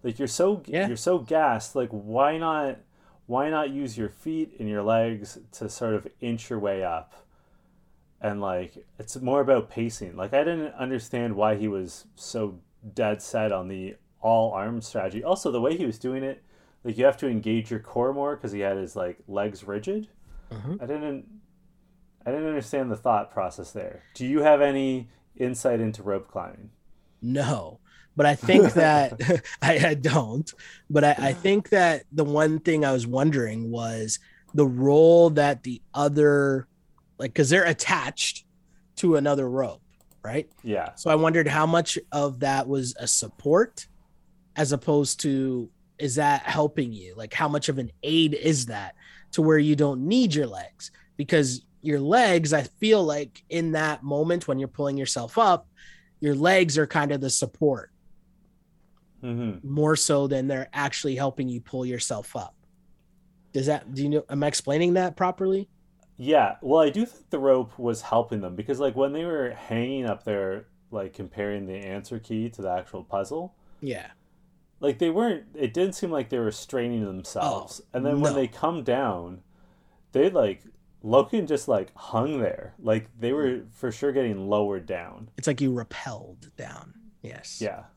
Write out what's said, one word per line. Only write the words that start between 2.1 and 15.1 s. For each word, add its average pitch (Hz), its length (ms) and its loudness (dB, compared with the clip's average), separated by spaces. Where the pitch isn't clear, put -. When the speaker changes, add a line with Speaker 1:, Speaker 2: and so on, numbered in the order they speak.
Speaker 1:
not, 151 400 -4
why 135 240 -2
not 151 200 -2
use 135 280 -8
your 107 100 -4
feet 160 500 -8
and 107 100 -6
your 104 140 -4
legs 113 560 -2
to 110 160 -12
sort 113 260 -4
of 101 120 -4
inch 117 300 -6
your 113 80 -4
way 98 260 -2
up? 82 300 -8
And, 104 200 -6
like, 92 460 -6
it's 120 220 -14
more 131 200 0
about 123 300 2
pacing. 113 460 -8
Like, 98 180 -6
I 143 100 4
didn't 165 300 -4
understand 120 600 -6
why 107 200 2
he 107 120 -4
was 92 380 -8
so 104 420 -8
dead 104 280 -2
set 110 300 -2
on 92 160 -4
the 95 280 -10
all 113 320 2
arm 110 280 -6
strategy. 101 420 -6